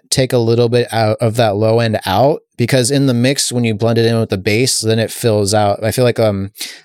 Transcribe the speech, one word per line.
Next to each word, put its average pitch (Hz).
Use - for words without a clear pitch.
take 131
a 127
little 117
bit 120
out 110
of 113
that 110
low 110
end 110
out, 120
because 120
in 139
the 131
mix, 127
when 123
you 113
blend 117
it 113
in 113
with 110
the 101
bass, 110
then 110
it 110
fills 104
out. 104
I 110
feel 127
like, 120
um, 101